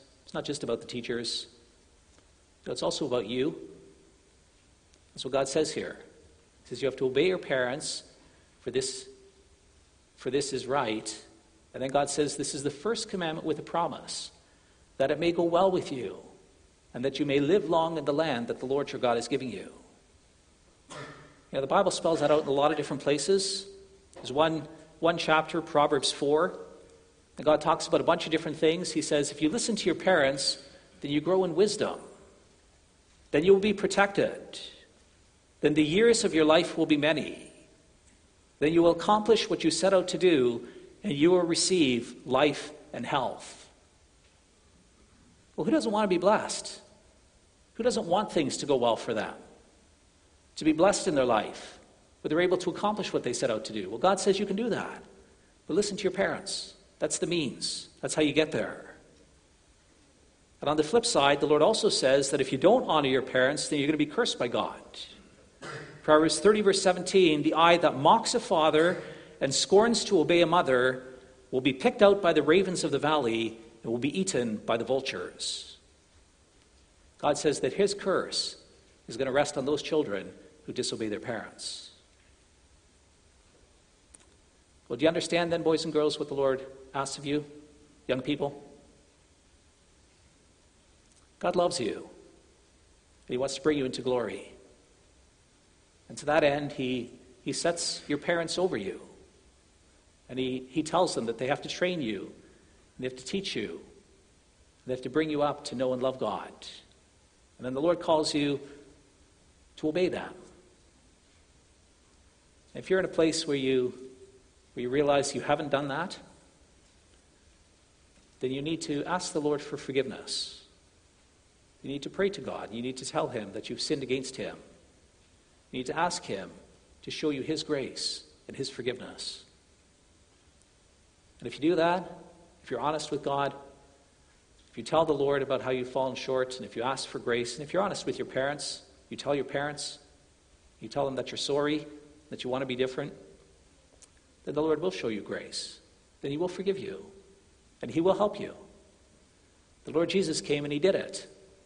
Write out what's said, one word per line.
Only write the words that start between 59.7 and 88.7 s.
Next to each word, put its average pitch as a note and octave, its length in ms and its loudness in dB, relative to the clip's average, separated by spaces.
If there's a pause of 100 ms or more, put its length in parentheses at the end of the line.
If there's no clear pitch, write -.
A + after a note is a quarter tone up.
And C3+ 80 -2
on D3+ 80 0
the D#3 60 4
flip A3+ 220 2
side, C#3+ 340 6
the D3 80 2
Lord D3+ 160 6
also G#3+ 260 4
says D3 400 4
that C#3+ 120 0
if C3 100 0
you C#3 80 -2
don't A3+ 280 6
honor D3+ 220 2
your C3 140 2
parents, C3 460 2
then D3+ 100 0
you're C#3 80 2
gonna D#3 100 2
be D3 80 2
cursed - 320 -2
by B2+ 100 -2
God. G#2 340 -2 (1200)
Proverbs D#3 380 6
thirty, G#3+ 220 6
verse G3 200 4
seventeen, F3+ 640 4
"The D#3 100 2
eye E3+ 240 8
that D3 200 4
mocks G3 360 4
a - 60 2
father D#3+ 640 4 (400)
and E3+ 120 0
scorns G#3+ 520 4
to F#3+ 140 4
obey E3+ 220 6
a E3 40 8
mother C3 580 4 (480)
will B2+ 100 2
be C3+ 120 2
picked A#3+ 280 2
out G3+ 200 8
by F3 100 4
the D#3 100 4
ravens F3 440 2
of - 60 0
the C#3+ 60 0
valley A#2+ 640 0 (240)
and A#2 80 -4
will A2+ 80 -2
be C#3+ 180 -2
eaten B2 380 -2
by A2+ 220 -2
the A2+ 80 -2
vultures." - 920 -6 (1400)
God D3 200 0
says C#3+ 220 0
that C3+ 140 -2
His G3+ 200 2
curse C3+ 600 -4 (520)
is A#2 100 -10
gonna C3 160 -2
rest C#3+ 240 0
on C3 80 -4
those D3 180 0
children G2+ 500 -2 (320)
who B2 60 -12
disobey A2+ 380 -4
their G2+ 100 -6
parents. - 720 -10 (3000)
Well, - 80 -4
do B2 80 -2
you D#3+ 60 6
understand E3+ 420 0
then, E3+ 100 0
boys D#3 220 2
and D#3+ 80 -4
girls, D3 260 2
what D3+ 120 -6
the C#3 60 -4
Lord C3+ 300 0 (280)
asks C#3 240 -4
of C#3+ 80 -12
you, D3 180 -2 (640)
young B2+ 140 0
people? C#3+ 420 -4 (2750)